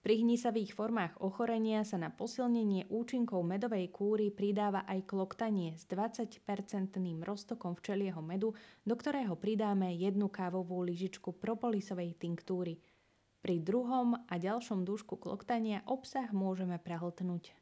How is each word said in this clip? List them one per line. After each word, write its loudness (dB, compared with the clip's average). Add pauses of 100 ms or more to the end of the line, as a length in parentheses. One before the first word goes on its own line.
Pri 4
hnisavých 4
formách -2
ochorenia 2
sa -2
na -2
posilnenie 2
účinkov 0
medovej 0
kúry 2
pridáva 2
aj 0
kloktanie 0
s -14
dvadsaťpercentným -2
roztokom -4
včelieho -2
medu, 0 (320)
do 2
ktorého 0
pridáme 2
jednu 2
kávovú -2
lyžičku -4
propolisovej -2
tinktúry. -2 (640)
Pri 2
druhom 2 (160)
a -2
ďalšom 0
dúšku -6
kloktania -2
obsah -4
môžeme 0
prehltnúť. -4 (120)